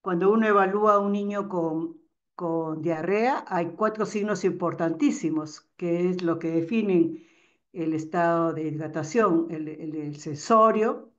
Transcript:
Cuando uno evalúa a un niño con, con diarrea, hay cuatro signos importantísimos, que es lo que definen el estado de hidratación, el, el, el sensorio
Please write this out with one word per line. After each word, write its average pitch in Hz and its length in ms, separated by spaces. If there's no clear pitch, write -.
Cuando 185 280
uno 226 160
evalúa 202 500
a 202 40
un 202 140
niño 202 340
con, 165 540
con 165 460
diarrea, 190 680
hay 170 300
cuatro 214 280
signos 208 380
importantísimos, 160 1160
que 175 320
es 180 120
lo 165 160
que 165 140
definen 175 760
el 160 220
estado 165 580
de 156 120
hidratación, 160 840
el, 156 200
el, 156 260
el 147 220
sensorio 220 1000